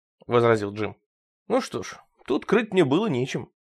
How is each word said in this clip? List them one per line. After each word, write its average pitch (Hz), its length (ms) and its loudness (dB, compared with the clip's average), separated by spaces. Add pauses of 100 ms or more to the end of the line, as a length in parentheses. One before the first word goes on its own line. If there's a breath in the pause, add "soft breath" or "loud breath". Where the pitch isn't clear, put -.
(260)
возразил 113 460 2
Джим. 104 240 -8 (520)
Ну 254 120 0
что - 220 -8
ж, - 160 -16 (280)
тут 147 200 -4
крыть - 260 0
мне 185 120 4
было 160 220 0
нечем. 135 460 -4 (180)